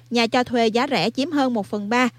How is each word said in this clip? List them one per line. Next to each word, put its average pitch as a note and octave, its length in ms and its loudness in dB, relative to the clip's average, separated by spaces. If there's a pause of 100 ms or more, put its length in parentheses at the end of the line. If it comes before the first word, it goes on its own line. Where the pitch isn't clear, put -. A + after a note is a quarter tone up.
(100)
nhà A#3 160 2
cho B3 180 2
thuê A#3+ 220 2
giá A#3 240 0
rẻ G#3 200 0
chiếm C4 200 -4
hơn C4+ 240 0
một G3+ 120 -2
phần G#3 220 -6
ba A#3+ 200 2 (100)